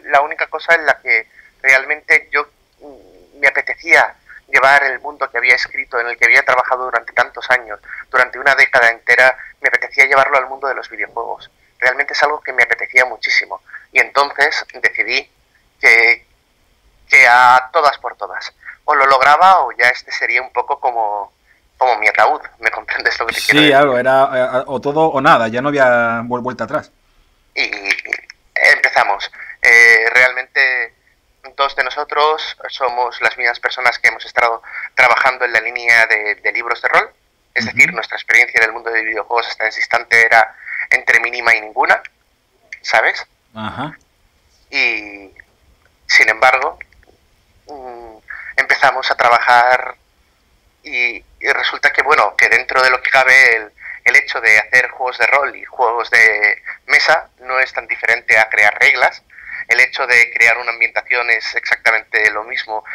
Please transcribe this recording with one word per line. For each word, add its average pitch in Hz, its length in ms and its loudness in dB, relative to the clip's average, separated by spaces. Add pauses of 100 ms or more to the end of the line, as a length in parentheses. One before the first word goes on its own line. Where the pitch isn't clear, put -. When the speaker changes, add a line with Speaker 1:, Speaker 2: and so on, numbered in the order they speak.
Speaker 1:
la 139 160 2
única 160 260 -4
cosa 165 300 -2
en 156 100 -2
la 135 140 0
que 113 260 -2 (340)
realmente 143 680 0
yo, 147 160 -2 (340)
mm, 139 600 -20
me 139 80 -4
apetecía - 680 -2 (320)
llevar 139 380 4
el 127 160 -4
mundo 143 280 -8
que 120 100 -6
había 123 180 2
escrito, - 420 -6
en 117 80 -2
el 117 100 -8
que 123 100 -2
había 131 180 4
trabajado 127 400 0
durante 117 280 -6
tantos 120 380 -4
años, 113 300 -4 (300)
durante 123 280 -2
una 135 160 2
década 131 360 4
entera, 123 460 2 (240)
me 139 80 0
apetecía 131 380 0
llevarlo 135 320 2
al 127 100 -4
mundo 135 200 -8
de 123 80 -4
los 113 120 -12
videojuegos. 107 600 -10 (300)
Realmente 131 320 -2
es 147 100 0
algo 147 180 0
que 135 120 -12
me 123 100 0
apetecía 120 440 0
muchísimo. - 540 -4 (320)
Y 131 80 -2
entonces 143 640 -2 (160)
decidí 117 480 -4 (520)
que, 117 440 2 (840)
que 131 200 6
a 127 440 6
todas 147 260 0
por - 180 -10
todas. - 380 -12 (300)
O 147 100 0
lo 139 120 2
lograba 147 580 4
o 117 80 -8
ya 120 160 0
este - 240 -6
sería 120 280 -4
un 131 120 -10
poco 135 280 -4
como, 104 500 -6 (460)
como 120 220 0
mi 107 100 0
ataúd. 120 320 2 (180)
¿Me 113 120 -2
comprendes - 480 -6
lo 117 80 -4
que 113 80 -8
te - 80 -6
quiero 147 180 0
Speaker 2:
Sí, 151 60 4
Speaker 1:
decir? 139 100 6
Speaker 2:
algo, 139 220 4
era, 131 640 0
eh, - 60 -6
o 131 140 -6
todo 156 300 0
o 135 100 -2
nada, 143 280 4
ya 117 120 -4
no 143 80 -2
había 120 560 2
vuel-, 120 180 -4
vuelta 117 220 -6
atrás. 135 260 -6 (640)
Speaker 1:
Y 131 140 -4 (840)
empezamos. 120 760 0 (300)
Eh, 117 540 6
realmente 127 800 0 (600)
dos 139 200 -2
de 135 80 -2
nosotros 147 720 -2 (120)
somos 123 520 -4
las 113 160 -2
mismas 120 240 -4
personas 123 380 -2
que 120 100 0
hemos 113 160 -6
estado 117 380 -2 (320)
trabajando 127 500 2
en 120 80 -2
la 113 80 2
línea 117 460 2
de, 107 300 -2
de 104 160 -6
libros 117 300 -4
de 120 60 -2
rol. 185 220 0 (440)
Es 123 120 -2
Speaker 2:
Ujú. - 80 -8
Speaker 1:
decir, 117 180 2
nuestra 107 240 -8
experiencia 117 420 0
en 113 80 2
el 110 60 -2
mundo 117 180 -8
de 113 120 -2
videojuegos 113 460 -4
hasta - 180 -6
ese - 140 -6
instante 117 440 0
era 113 300 2 (360)
entre 123 300 0
mínima 117 340 0
y 107 60 -4
ninguna, 127 420 -2 (800)
¿sabes? 127 440 0 (280)
Speaker 2:
Ajá. 110 420 -10 (760)
Speaker 1:
Y, 104 600 -6 (760)
sin - 220 2
embargo, 131 500 0 (880)
mm, 120 500 -18 (400)
empezamos 131 540 0
a 135 60 -2
trabajar 123 800 2 (880)
y, 123 340 -4 (240)
y - 120 -6
resulta 131 400 -2
que, 143 100 -2
bueno, 135 340 2
que 113 120 -2
dentro 127 340 0
de 131 80 4
lo 127 120 -2
que - 80 -4
cabe 131 460 4
el, 107 160 -8 (360)
el 127 80 2
hecho 143 240 -2
de 110 180 4
hacer 123 320 0
juegos 127 280 -8
de 117 80 0
rol 131 280 0
y 98 100 -18
juegos 117 460 -4
de 107 520 2 (240)
mesa 147 420 0 (120)
no 127 200 -6
es 131 120 -2
tan 120 140 -8
diferente 113 520 0
a 110 100 2
crear 104 320 0
reglas. 135 420 2 (460)
El 120 120 0
hecho 127 260 -2
de 120 260 2
crear 117 260 2
una 120 140 -6
ambientación 117 580 -4
es 113 240 -2
exactamente 113 760 -2
lo 107 140 -6
mismo 113 400 -10 (100)